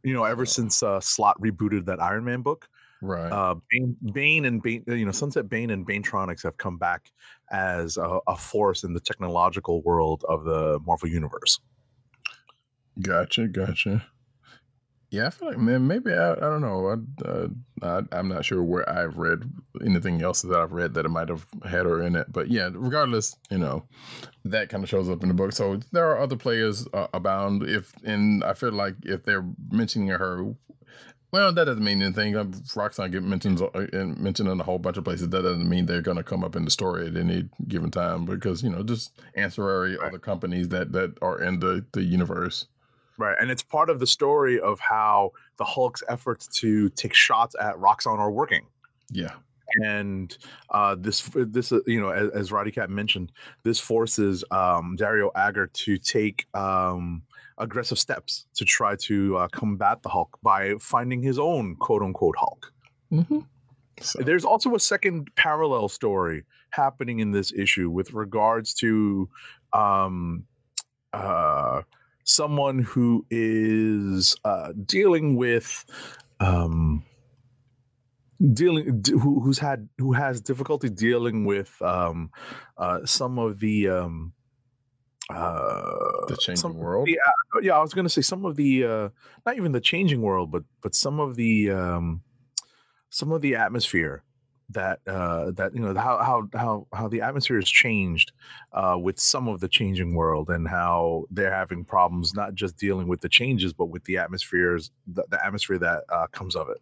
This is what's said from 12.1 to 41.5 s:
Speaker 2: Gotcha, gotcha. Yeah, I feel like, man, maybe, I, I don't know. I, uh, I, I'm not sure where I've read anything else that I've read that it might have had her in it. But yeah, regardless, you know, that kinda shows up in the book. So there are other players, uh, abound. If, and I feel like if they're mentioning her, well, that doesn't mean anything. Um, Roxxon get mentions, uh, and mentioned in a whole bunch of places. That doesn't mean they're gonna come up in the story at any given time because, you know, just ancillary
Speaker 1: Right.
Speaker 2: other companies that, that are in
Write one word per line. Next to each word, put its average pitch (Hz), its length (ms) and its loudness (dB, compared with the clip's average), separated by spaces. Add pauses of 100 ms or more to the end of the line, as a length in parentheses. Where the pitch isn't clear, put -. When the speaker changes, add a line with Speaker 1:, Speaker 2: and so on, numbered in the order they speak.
Speaker 2:
Gotcha, 92 480 0
gotcha. 95 580 -2 (1040)
Yeah, 110 140 -2
I 180 40 -2
feel 330 180 -10
like, - 100 -6
man, 127 300 4
maybe, 214 240 0
I, 170 200 4
I - 40 0
don't 151 240 0
know. 95 280 0
I, 113 400 -6
uh, - 200 -4 (340)
I, 87 340 -4
I'm 92 120 -2
not 87 160 -4
sure 92 180 0
where 87 260 0
I've 85 280 -2
read 82 260 0 (420)
anything 87 380 2
else 90 200 0
that 90 180 2
I've 82 120 0
read 85 220 -2
that 80 100 0
it 80 40 0
might 82 200 -2
have 80 180 -6 (180)
had 90 200 0
her 85 180 2
in 87 120 0
it. 80 180 -2
But 82 160 -4
yeah, 95 240 0
regardless, 123 640 0 (160)
you 95 80 0
know, 78 300 -2 (560)
that 101 240 -2
kinda 98 180 -6
shows 95 240 0
up 87 120 -4
in 92 60 2
the 90 60 4
book. 95 180 2
So 98 280 -2 (100)
there 170 180 2
are 131 120 2
other 131 160 -2
players, 113 560 0
uh, 98 200 -2
abound. 98 520 0
If, 98 280 -2 (120)
and 104 400 4
I - 100 0
feel 123 160 -2
like 101 320 -2
if 95 220 -4
they're 98 200 0 (280)
mentioning 110 360 0
her, 92 460 -2 (800)
well, 190 200 4
that 165 120 4
doesn't 117 180 2
mean 101 200 2
anything. 104 340 0
Um, 101 160 -2
Roxxon 101 580 -6
get 92 140 -2
mentions, 95 380 0
uh, 95 300 -2
and 92 240 -4
mentioned 98 320 0
in 92 120 -2
a 80 40 -4
whole 90 140 -2
bunch 87 180 -4
of 92 60 -6
places. 87 280 -4
That 92 120 0
doesn't 87 260 0
mean 90 180 2
they're 87 160 0
gonna 87 200 -2
come 90 220 -4
up 82 100 -6
in 85 100 -2
the - 60 -2
story 87 380 -2
at 85 80 -6
any 87 320 0 (180)
given 85 240 -4
time 85 360 -2
because, 95 360 -4
you 123 80 0
know, 90 140 -4
just 117 340 -6 (160)
ancillary 95 600 -2
Speaker 1:
Right. 80 100 -4
Speaker 2:
other 87 140 -8
companies 90 480 -2
that, 90 240 -4
that 92 280 -2
are 90 220 -2
in 90 160 0